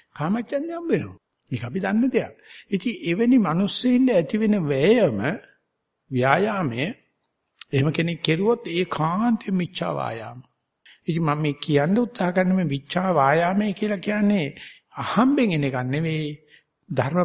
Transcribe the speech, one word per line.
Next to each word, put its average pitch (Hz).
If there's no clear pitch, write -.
කාමච්ඡන්ද 240
හම්බ 339
වෙනවා. 101
මේක -
අපි 127
දන්න 202
දෙයක්. 202
ඉතින් 202
එවැනි 226
මිනිස්සෙින්ද 208
ඇති 185
වෙන 214
වෑයම, 147
ව්‍යායාමය 143
එහෙම 139
කෙනෙක් 165
කෙරුවොත් 196
ඒකාන්තයෙන් 185
මිච්ඡා 175
වායාම. 120
ඉතින් 165
මම 151
මේ 151
කියන්න 156
උත්සාහ 226
කරන 185
මේ 185
මිච්ඡා 147
වායාමය 170
කියලා 208
කියන්නේ 202
අහම්බෙන් 254
එන 151
එකක් 135
නෙවෙයි. 156
ධර්ම 139